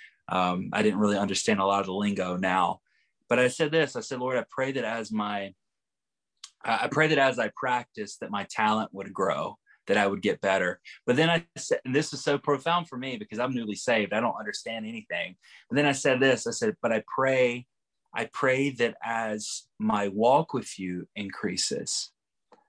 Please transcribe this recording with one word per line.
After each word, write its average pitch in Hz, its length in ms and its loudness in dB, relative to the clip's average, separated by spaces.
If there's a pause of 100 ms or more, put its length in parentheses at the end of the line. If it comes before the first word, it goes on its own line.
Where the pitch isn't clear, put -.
(300)
um, 92 440 0
I 107 80 0
didn't 104 180 4
really 104 200 2
understand 98 400 0
a 95 60 2
lot 98 160 2
of 95 40 -2
the 92 80 -4
lingo 95 420 -2
now. 92 440 2 (500)
But 120 80 4
I 127 120 6
said 151 220 0
this, 160 240 2
I 120 40 -4
said, 123 200 -8
"Lord, 127 180 -2
I 110 120 -2
pray 135 220 -2
that 131 120 -2
as 110 280 -4
my, 104 420 -4 (1080)
I, 113 220 0
I - 20 -2
pray 151 220 2
that 160 100 4
as 165 180 4
I 110 180 -2
practice, 120 640 -4
that 98 140 -10
my 101 180 -4
talent 110 440 0
would 95 200 -10
grow, 85 460 -2 (260)
that 101 120 2
I 101 100 4
would 98 160 -2
get 95 180 0
better." 95 400 0 (240)
But 123 100 4
then 160 140 4
I 170 160 0 (120)
said, - 280 -2
and 131 80 -4
this 151 180 0
is 139 120 -10
so 143 160 0
profound 165 480 0
for 127 100 -12
me 127 200 -8
because 107 200 -10
I'm 127 160 -2
newly 110 220 -4
saved, 104 380 0
I 107 60 2
don't 117 200 -2
understand 110 480 -8
anything. 90 480 -8 (340)
But 123 60 -2
then 147 100 4
I 143 60 4
said 131 280 2
this, 131 280 4
I 117 40 -2
said, 110 300 0
"But 117 100 2
I 110 160 0
pray, 127 600 2 (440)
I 113 220 -4
pray 135 380 2
that 117 320 0
as 110 640 -4 (100)
my 104 300 2
walk 120 480 4
with 107 240 -6
you 90 360 -6
increases, - 960 -6 (580)